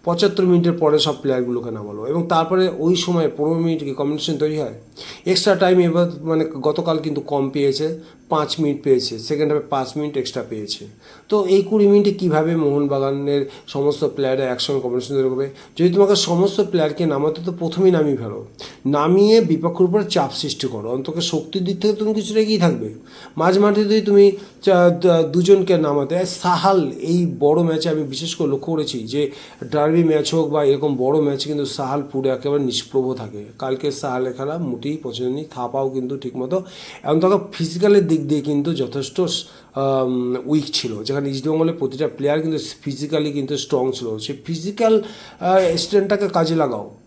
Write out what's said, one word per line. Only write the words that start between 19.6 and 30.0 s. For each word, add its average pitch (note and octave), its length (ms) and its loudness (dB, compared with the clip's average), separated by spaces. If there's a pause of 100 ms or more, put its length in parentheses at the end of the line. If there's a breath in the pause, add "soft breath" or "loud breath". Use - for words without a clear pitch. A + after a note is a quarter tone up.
উপরে G3+ 160 2
চাপ C#3+ 300 0
সৃষ্টি - 340 -6
করো, A2+ 220 -6
অন্তত C3+ 300 -4
শক্তির E3 440 -2
দিক F3+ 180 -2
থেকে G#3 120 2
তুমি G#3+ 200 -2
কিছুটা G#3+ 260 -2
এগিয়ে G#3+ 200 2
থাকবে। A#2 340 0 (440 loud breath)
মাঝ F3+ 200 4
মাঠে G#3 260 4
যদি G#3+ 180 2
তুমি G3+ 300 8 (300 loud breath)
চা-, F3 280 6 (120)
দু-, E3+ 220 6
দুজনকে F3+ 540 4
নামাতে, D3+ 480 0
সাহাল F3+ 680 0
এই E3 480 0
বড় D3+ 240 4
ম্যাচে D#3+ 260 0
আমি D#3 140 -2
বিশেষ C#3+ 320 -8
করে D#3 120 -2
লক্ষ্য C#3 260 -4
করেছি D3 260 -4
যে C3+ 320 -4 (400 loud breath)
ডার্বি D#3 320 2